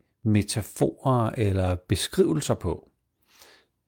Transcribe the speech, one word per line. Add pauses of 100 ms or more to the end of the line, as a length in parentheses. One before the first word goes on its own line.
(220)
metaforer
eller
beskrivelser
på (960)